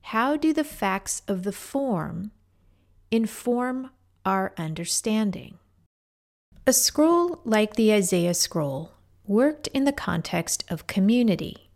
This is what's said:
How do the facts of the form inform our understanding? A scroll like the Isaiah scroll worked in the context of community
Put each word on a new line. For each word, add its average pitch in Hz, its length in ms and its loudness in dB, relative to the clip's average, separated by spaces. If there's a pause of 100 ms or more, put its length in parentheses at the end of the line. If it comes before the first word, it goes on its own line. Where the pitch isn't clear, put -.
How 254 360 0
do 311 160 2
the 302 120 0
facts - 640 -4
of 190 160 -2
the 202 80 -4
form 196 800 -4 (800)
inform 247 760 -2 (360)
our 190 320 0
understanding? 170 1000 -4 (1080)
A 262 60 4
scroll 339 720 2
like 214 300 0
the 220 180 4
Isaiah 180 420 2
scroll 156 600 -4 (300)
worked 262 440 2
in 269 160 0
the 277 80 2
context - 760 -4
of - 180 -6
community 202 880 2